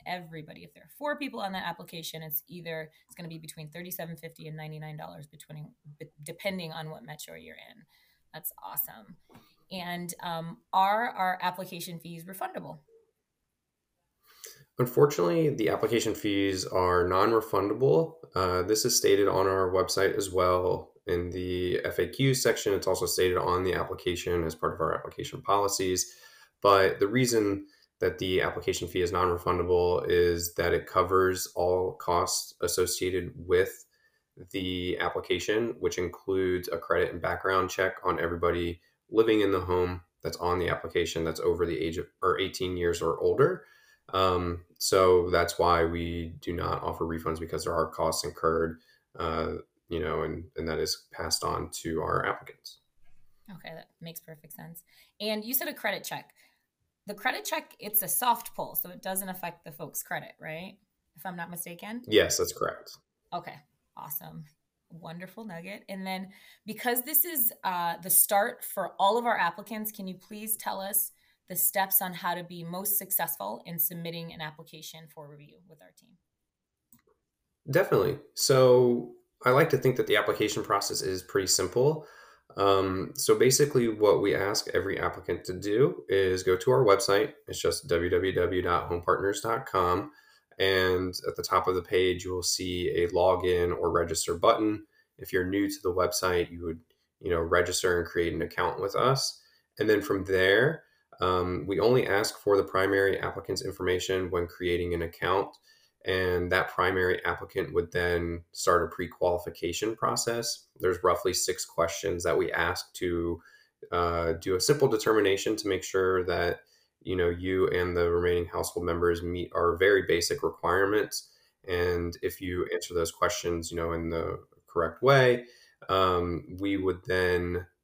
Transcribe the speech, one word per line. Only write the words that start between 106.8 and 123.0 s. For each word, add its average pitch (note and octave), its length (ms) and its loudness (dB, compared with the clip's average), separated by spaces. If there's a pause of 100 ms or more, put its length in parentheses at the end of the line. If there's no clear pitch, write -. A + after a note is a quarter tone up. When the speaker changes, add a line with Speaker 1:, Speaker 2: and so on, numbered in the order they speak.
Speaker 2:
applicant F2 480 -4
would E2+ 180 0
then E2+ 520 0 (100)
start F2 300 2
a E2 120 -6
pre-qualification F2 1000 -4
process. A#2 720 -4 (120)
There's F2+ 240 0
roughly F2+ 300 2
six - 320 -4
questions F2 580 -2
that E2 140 2
we F#2 140 2
ask E2+ 420 -2
to, E2+ 480 -2 (500)
uh, E2+ 480 0
do F#2+ 160 0
a F#2 60 0
simple - 260 4
determination G#2+ 680 2
to G#2 100 -8
make F#2 160 -2
sure F#2 420 2
that, F2 360 -2 (400)
you F#2 160 -4
know, F2 120 2
you F#2 380 0
and F2+ 280 0
the F2 140 2
remaining F2 360 2
household E2+ 400 -4
members E2+ 360 0
meet F2 320 -6
our E2+ 220 2
very F#2+ 320 6
basic E2+ 360 0
requirements. F#2+ 840 0 (380)
And F2 540 -2
if - 180 -4
you F2 340 -4
answer F2 200 -6
those E2 180 0